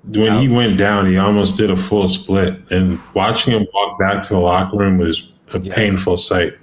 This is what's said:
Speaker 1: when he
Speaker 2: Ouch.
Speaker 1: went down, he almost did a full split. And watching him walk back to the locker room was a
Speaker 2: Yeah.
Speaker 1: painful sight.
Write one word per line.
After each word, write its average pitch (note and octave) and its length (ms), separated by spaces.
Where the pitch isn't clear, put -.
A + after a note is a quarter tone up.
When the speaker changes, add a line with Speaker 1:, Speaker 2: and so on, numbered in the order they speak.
Speaker 1:
when G#2+ 300
he C3 120
Speaker 2:
Ouch. B2 100
Speaker 1:
went A2 220
down, G2+ 280
he F#2 100
almost G2+ 400
did G#2+ 140
a F2+ 60
full G2 320
split. F#2 640
And F#2 280
watching A2+ 400
him G#2 200
walk G2+ 240
back G2+ 260
to - 100
the F#2 60
locker F#2 360
room G2 220
was E2 300
a G#2+ 60
Speaker 2:
Yeah. F#2 140
Speaker 1:
painful F#2+ 440
sight. F2 440